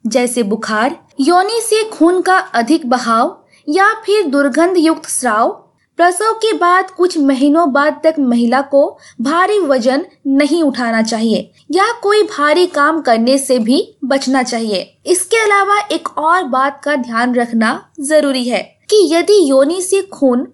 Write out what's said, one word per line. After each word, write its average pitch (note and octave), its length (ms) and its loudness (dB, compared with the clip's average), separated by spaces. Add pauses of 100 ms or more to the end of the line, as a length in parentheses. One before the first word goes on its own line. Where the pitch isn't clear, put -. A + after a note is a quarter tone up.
जैसे B3 380 -2
बुखार, A3 560 -4 (220)
योनि F#4 400 0
से A4 280 -2
खून F4+ 320 0
का F#4 160 2
अधिक A#3+ 520 -2
बहाव B3 560 -2 (220)
या F#4+ 200 2 (180)
फिर G4+ 200 0
दुर्गंध C#4+ 520 0
युक्त D#4+ 320 -2
स्राव। A#3 400 0 (500)
प्रसव F#4 360 2
के A4 180 -2
बाद F#4 380 0
कुछ F4+ 280 -2
महीनों C#4+ 540 2
बाद D4 300 0
तक D#4+ 160 2
महिला A#3+ 440 2
को C#4 180 2 (400)
भारी F4 400 0
वजन C4+ 440 0 (220)
नहीं C#4+ 360 2
उठाना A#3 380 -2
चाहिए A3+ 500 -2 (200)
या G4 200 0 (120)
कोई G4+ 220 2
भारी D4+ 420 0
काम D4+ 340 0
करने A#3+ 360 2
से C4+ 220 0
भी B3 220 0 (220)
बचना C4+ 400 0
चाहिए। A3+ 600 -6
इसके F4+ 320 0
अलावा G#4 420 2 (120)
एक E4 160 -6 (100)
और E4 280 0
बात C4+ 380 -2
का D4 140 -2
ध्यान A#3+ 380 -2
रखना A#3 380 0 (280)
जरूरी C#4 420 0
है A#3 180 -2 (280)
कि G#4+ 120 4 (120)
यदि F4 280 2
योनि C#4 400 2
से G4 220 -2
खून C4 500 -2